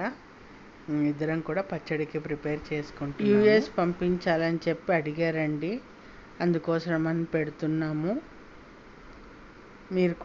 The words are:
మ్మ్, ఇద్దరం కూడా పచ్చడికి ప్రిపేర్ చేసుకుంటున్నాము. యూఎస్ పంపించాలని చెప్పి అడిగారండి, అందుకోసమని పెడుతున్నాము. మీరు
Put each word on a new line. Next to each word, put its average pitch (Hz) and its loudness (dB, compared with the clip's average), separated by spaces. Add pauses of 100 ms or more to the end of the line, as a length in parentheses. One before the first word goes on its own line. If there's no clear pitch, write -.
(920)
మ్మ్, 147 2
ఇద్దరం 156 0 (100)
కూడా 185 0
పచ్చడికి 156 -4
ప్రిపేర్ 147 -4
చేసుకుంటున్నాము. 156 2
యూఎస్ 220 6
పంపించాలని 170 2
చెప్పి 165 0
అడిగారండి, 156 0 (680)
అందుకోసమని 165 2
పెడుతున్నాము. 156 0 (1800)
మీరు 180 4